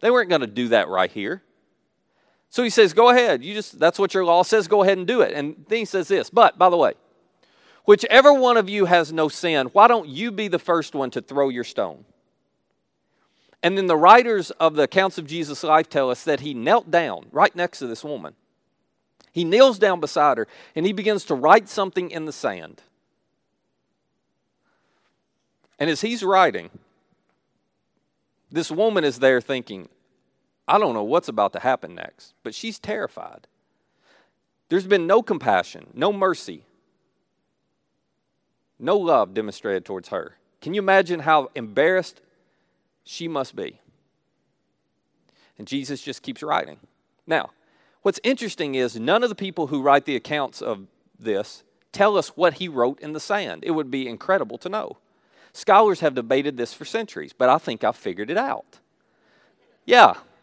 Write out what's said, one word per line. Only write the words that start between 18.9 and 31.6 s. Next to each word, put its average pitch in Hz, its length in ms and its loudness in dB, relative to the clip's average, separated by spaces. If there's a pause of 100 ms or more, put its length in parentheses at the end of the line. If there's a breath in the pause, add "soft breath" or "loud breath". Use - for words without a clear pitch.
He 170 120 -4
kneels 220 340 4
down 190 220 2
beside 147 380 0
her, 110 80 -4 (280 soft breath)
and 160 120 -2
he 208 60 -2
begins 202 340 -4
to 160 80 -4
write 160 340 4
something 185 420 -6
in 156 160 -10
the 147 60 -10
sand. 87 500 -10 (3000)
And 151 120 -2
as 147 100 -2
he's 226 220 -6
writing, 165 480 2 (1800)
this 156 200 -6
woman 196 340 0
is 123 140 -4
there 131 240 2
thinking, 113 480 -10 (760)
"I 170 120 2
don't 170 160 -2
know 104 100 -4
what's 147 240 -2
about 107 240 -2
to 85 80 -12